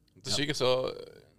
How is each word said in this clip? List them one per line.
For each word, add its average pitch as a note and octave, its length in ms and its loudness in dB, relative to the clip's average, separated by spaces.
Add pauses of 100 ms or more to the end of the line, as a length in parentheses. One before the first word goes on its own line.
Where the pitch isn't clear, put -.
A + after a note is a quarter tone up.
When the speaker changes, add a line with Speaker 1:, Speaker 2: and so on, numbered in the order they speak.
(160)
Speaker 1:
Und - 100 -18
das C3 60 -4
Speaker 2:
Ja. - 20 -2
Speaker 1:
ist - 60 0
wirklich D3 180 -2
so, B2+ 320 2 (500)